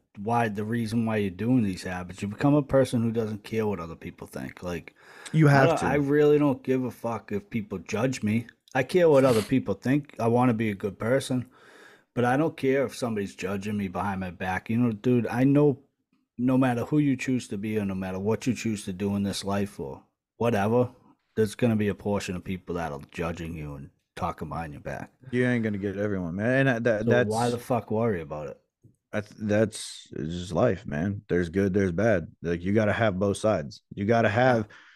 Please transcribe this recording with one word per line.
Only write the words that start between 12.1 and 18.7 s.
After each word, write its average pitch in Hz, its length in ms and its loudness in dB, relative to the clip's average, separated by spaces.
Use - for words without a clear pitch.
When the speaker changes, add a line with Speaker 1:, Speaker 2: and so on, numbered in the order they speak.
Speaker 1:
But 120 100 0
I 123 120 4
don't 160 200 0
care 135 280 2
if 110 100 -6
somebody's 104 400 -4
judging 101 420 -6
me 101 120 -4
behind 95 320 -4
my 92 100 -6
back. 92 400 -6
You 113 60 0
know, 120 160 2
dude, 117 340 0
I 120 160 0
know 139 380 4
no 127 180 2
matter 123 280 2
who 151 140 0
you 139 180 4
choose 127 320 -2
to 107 100 -6
be 107 180 -4
or 104 80 0
no 98 120 -2
matter 95 240 -6
what 104 260 -2
you 120 80 2
choose 107 300 -4